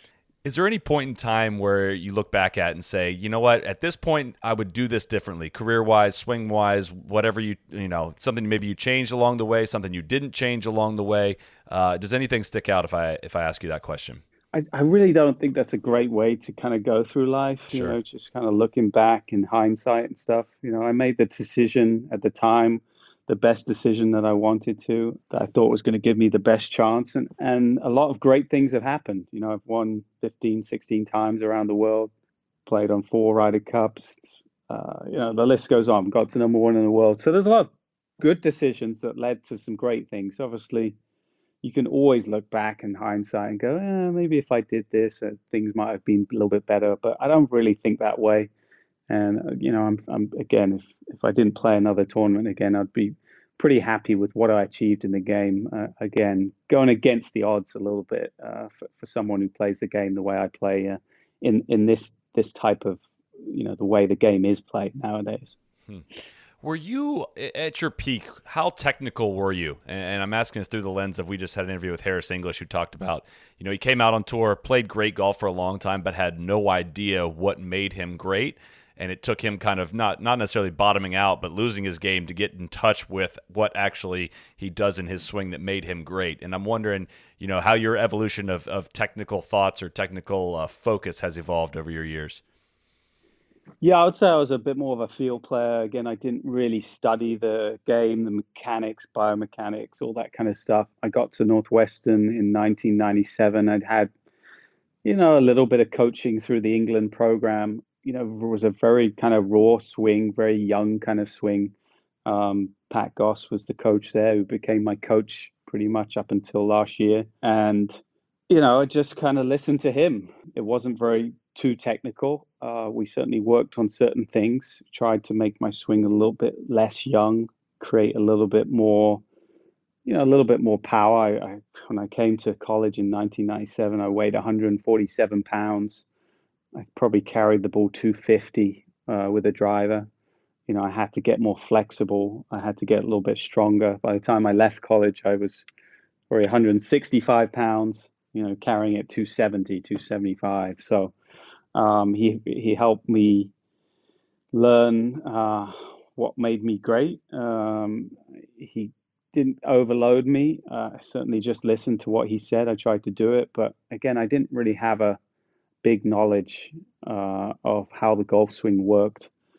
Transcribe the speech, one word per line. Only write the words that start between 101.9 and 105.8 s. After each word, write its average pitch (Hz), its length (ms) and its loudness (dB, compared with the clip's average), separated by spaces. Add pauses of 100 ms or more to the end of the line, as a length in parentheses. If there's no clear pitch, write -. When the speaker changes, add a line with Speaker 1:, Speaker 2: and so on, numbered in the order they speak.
Speaker 2:
in 107 240 0
nineteen 107 440 0
ninety-seven. 104 720 2
I'd 104 140 2
had, 107 280 0 (920)
you 196 140 2
know, 160 200 6
a 139 40 6
little 127 260 6
bit 120 140 4